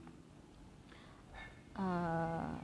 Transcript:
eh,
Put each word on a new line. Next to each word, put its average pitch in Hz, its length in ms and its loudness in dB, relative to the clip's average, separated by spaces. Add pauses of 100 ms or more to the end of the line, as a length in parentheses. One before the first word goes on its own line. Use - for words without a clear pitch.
(1700)
eh, 165 800 4 (100)